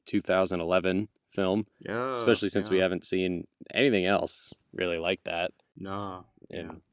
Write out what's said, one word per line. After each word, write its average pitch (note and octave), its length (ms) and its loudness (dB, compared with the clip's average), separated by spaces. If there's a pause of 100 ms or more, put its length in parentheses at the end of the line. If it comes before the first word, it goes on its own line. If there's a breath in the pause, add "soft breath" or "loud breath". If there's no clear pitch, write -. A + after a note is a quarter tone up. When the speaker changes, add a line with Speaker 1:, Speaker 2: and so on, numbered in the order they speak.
Speaker 1:
two G#2 140 0
thousand F#2+ 400 2
eleven F#2 480 2 (200)
film, G2 380 0 (140)
Speaker 2:
Yeah, B2 380 -6
Speaker 1:
especially A2+ 320 2
since G2+ 200 0
we F#2 80 4
Speaker 2:
yeah. F#2 60 4
Speaker 1:
haven't F2+ 220 0
seen F2+ 400 0 (280)
anything A2 320 4
else - 460 0 (220)
really F2 240 -2
like F2 280 -2
that. E2+ 260 -4 (260)
Speaker 2:
No, F#2+ 480 -8 (240)
Speaker 1:
And, F2 180 -10
Speaker 2:
yeah. F#2+ 80 -14 (180)